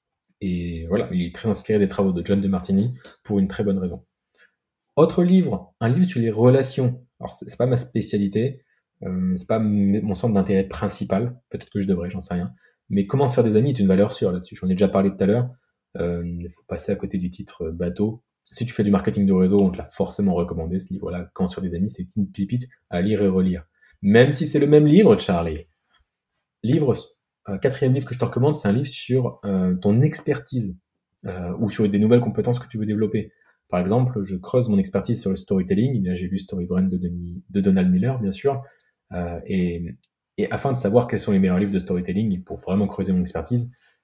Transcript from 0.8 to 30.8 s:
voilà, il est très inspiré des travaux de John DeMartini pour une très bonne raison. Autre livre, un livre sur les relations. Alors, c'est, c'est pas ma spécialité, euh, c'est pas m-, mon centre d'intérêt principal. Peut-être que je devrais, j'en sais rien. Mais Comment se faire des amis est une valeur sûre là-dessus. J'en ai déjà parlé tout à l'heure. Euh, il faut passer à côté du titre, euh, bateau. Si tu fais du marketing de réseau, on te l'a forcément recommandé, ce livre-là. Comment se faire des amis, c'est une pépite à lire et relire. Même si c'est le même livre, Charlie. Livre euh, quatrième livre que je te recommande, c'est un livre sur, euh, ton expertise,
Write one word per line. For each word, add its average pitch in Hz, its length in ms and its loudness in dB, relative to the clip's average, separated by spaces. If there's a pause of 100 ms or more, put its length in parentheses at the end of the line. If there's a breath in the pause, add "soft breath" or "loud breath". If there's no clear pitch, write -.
voilà, 104 240 -2
il 90 100 -2
est 85 140 -6
très - 140 -6
inspiré 107 280 -2
des 101 100 2
travaux 95 260 0
de 87 120 -4
John 101 160 2
DeMartini 98 560 0 (260 loud breath)
pour 104 140 -2
une 98 100 2
très - 160 -4
bonne 98 140 0
raison. 90 280 -6 (920 soft breath)
Autre 165 280 4
livre, 175 560 2
un 117 80 0
livre 175 180 4
sur 151 140 -4
les 113 120 0
relations. 127 720 2 (140)
Alors, - 120 -12
c'est, - 160 -18
c'est - 100 -20
pas 123 100 2
ma 127 100 2
spécialité, 110 840 -2 (400 soft breath)
euh, 92 340 -2
c'est - 100 -10
pas 113 100 0
m-, 104 440 2
mon 101 140 -4
centre 113 180 -2
d'intérêt 95 300 2
principal. 101 760 -4 (100)
Peut-être - 200 -12
que 104 100 -6
je 95 80 -2
devrais, 90 220 -2
j'en 90 120 -10
sais - 120 -10
rien. 90 220 -6 (340 soft breath)
Mais 98 160 0
Comment 135 220 0
se 127 80 -2
faire 123 80 2
des 110 120 2
amis 123 140 4
est 127 100 -4
une 101 80 4
valeur 95 260 4
sûre 98 180 -2
là-dessus. 90 240 -8
J'en 92 120 -6
ai 92 60 2
déjà 95 140 2
parlé 98 240 2
tout 95 120 -4
à 92 40 2
l'heure. 123 240 0 (460 soft breath)
Euh, 87 280 -4
il 87 240 -8
faut - 180 -20
passer - 240 -6
à 98 40 0
côté 98 240 -6
du 90 100 -4
titre, - 360 -12
euh, 82 60 -6
bateau. 90 520 -4 (280)
Si - 140 -6
tu 120 80 -8
fais 107 100 0
du 101 80 2
marketing 101 360 2
de 98 60 4
réseau, 92 280 4
on 95 80 4
te 87 80 -8
l'a - 140 -12
forcément 95 420 -2
recommandé, 85 460 -2
ce - 120 -12
livre-là. 90 420 -8
Comment 92 140 -2
se 90 60 -6
faire 95 100 -8
des 87 120 -4
amis, 92 120 -2
c'est 92 200 -8 (100)
une 98 120 -2
pépite 123 380 -4 (220 soft breath)
à 87 120 -2
lire 104 200 0
et 101 60 2
relire. 92 400 0 (340 soft breath)
Même 117 300 8
si 151 160 -2
c'est 151 120 2
le 139 80 4
même 151 200 8
livre, 151 320 8
Charlie. 85 480 -2 (960)
Livre 131 320 2 (540)
euh, 98 80 -4
quatrième 127 360 2
livre 143 140 0
que - 60 -6
je 123 60 -10
te - 60 0
recommande, 143 300 0
c'est 104 120 -2
un 101 60 4
livre 143 140 0
sur, 123 580 -2
euh, 92 300 0
ton 104 260 2
expertise, 127 760 -2 (480)